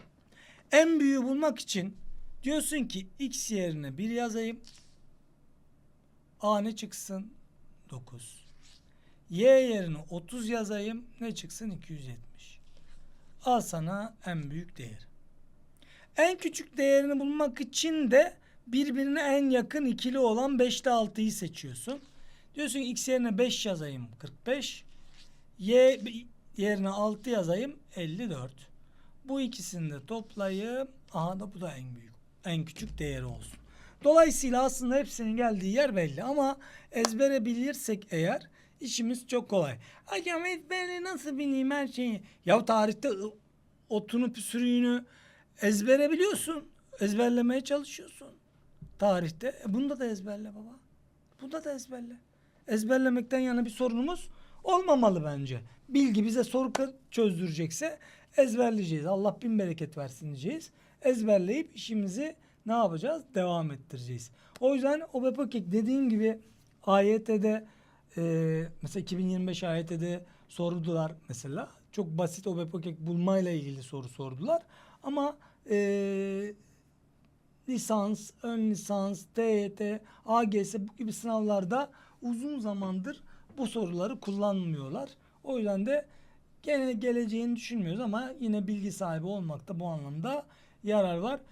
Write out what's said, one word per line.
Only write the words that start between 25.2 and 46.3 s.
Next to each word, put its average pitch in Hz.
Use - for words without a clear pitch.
Y 254
yerine 196
altı 208
yazayım, 214
elli 185
dört. 131
Bu 269
ikisini 180
de 135
toplayayım. 220
Aha 180
da 202
bu 170
da 160
en 127
büyük, 113
en 165
küçük -
değeri 139
olsun. 110
Dolayısıyla 285
aslında 254
hepsinin 233
geldiği 208
yer 254
belli 160
ama 277
ezbere 233
bilirsek 240
eğer 175
işimiz 247
çok 240
kolay. 151
"Hocam 349
ezbere 359
nasıl 302
bileyim 269
her 285
şeyi?" 233
Ya 196
tarihte 220
ı, 208
otunu 233
püsürüğünü 240
ezbere 247
biliyorsun. 330